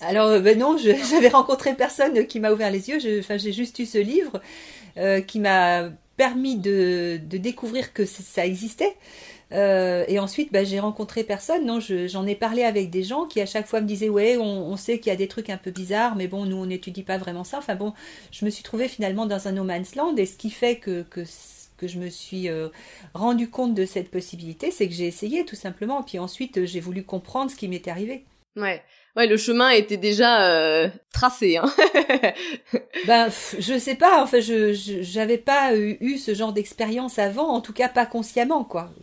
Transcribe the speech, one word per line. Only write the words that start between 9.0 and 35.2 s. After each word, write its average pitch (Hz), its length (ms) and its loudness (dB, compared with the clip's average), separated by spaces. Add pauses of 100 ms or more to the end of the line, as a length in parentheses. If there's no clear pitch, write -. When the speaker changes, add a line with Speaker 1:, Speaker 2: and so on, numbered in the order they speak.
Speaker 1:
Euh, 185 540 2
et 196 120 0
ensuite, 240 320 -4
bah, 202 140 4
j'ai 196 140 -4
rencontré 214 440 -4
personne. 226 420 -2
Non, 233 140 -2
je, 180 280 -4
j'en 190 200 -6
ai 202 80 -2
parlé 226 280 -2
avec 208 260 0
des 185 140 -2
gens 269 220 -4
qui 311 140 -6
à 196 60 0
chaque 214 220 -6
fois 226 120 -2
me 214 80 -2
disaient : « 208 220 -2
Ouais, 208 260 4
on, 233 80 0
on 196 320 -4
sait 233 240 -4
qu'il 233 100 -4
y 196 40 2
a - 20 -4
des 196 140 -2
trucs 214 200 -10
un 190 80 -8
peu 185 140 -10
bizarres, 202 460 -2
mais 185 100 -4
bon, 196 180 -6
nous, 190 120 -4
on 185 80 -6
n'étudie 185 380 -10
pas 190 140 -4
vraiment 180 280 -8
ça. » 269 140 -8
Enfin 240 160 -6
bon, 208 180 -6 (380)
je - 120 -10
me 208 60 0
suis - 140 -6
trouvée 247 260 -4
finalement 208 360 -4
dans 202 220 -4
un 190 60 -4
no 190 100 -4
man's 185 320 -6
land. 302 220 -2
Et 196 80 2
ce 185 100 -8
qui 220 140 -8
fait 240 280 0
que, 180 260 -6
que, 175 180 -14 (560)
que 180 100 -10
je 175 120 -10
me 180 100 -8
suis, 180 400 -8
euh, 160 200 -6 (440)
rendu 233 360 0
compte 240 260 -2
de 190 100 0
cette 185 240 -6
possibilité, 175 640 -8
c'est 208 160 0
que 175 80 -6
j'ai 175 120 -4
essayé 233 380 -4
tout 220 100 -16
simplement. 208 460 -6
Puis - 160 -10
ensuite, 185 400 -8
euh, 180 80 0
j'ai 175 140 -6
voulu 180 240 -8
comprendre 254 480 -6
ce 269 40 -14
qui 208 120 -10
m'était 180 240 -8
arrivé. 214 340 -8 (320)
Speaker 2:
Ouais. 196 240 -4 (340)
Ouais, 233 100 4
le 220 120 6
chemin 240 320 4
était 208 280 4
déjà, 208 540 4
euh, 160 380 4 (220)
tracé, 185 460 2
hein. 165 80 2 (280)
<laughs> 254 400 2 (720)
Speaker 1:
Ben, 233 180 6
pff, - 320 -6
je 233 220 -2
sais 262 160 -4
pas. 339 260 8
Enfin, 262 180 4
je, 214 340 2
je, 196 280 -6
j'avais 214 380 0